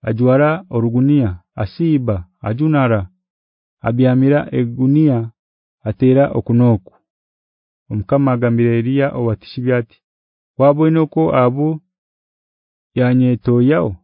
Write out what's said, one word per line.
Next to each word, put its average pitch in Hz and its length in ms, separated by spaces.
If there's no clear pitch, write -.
ajwara 127 460
orugunia, 123 600
asiiba, 123 600
ajunara, 123 600
abyamira 127 560
egunia, 127 800
atera 131 460
okunoku. 120 600
Omukama 131 420
agambira 117 400
Eriya 131 440
owa 117 200
Tishibi 127 380
ati, 120 240
"Waba 147 220
oine 160 180
okwo 160 240
abu 131 320
yanyetoyaho? 127 960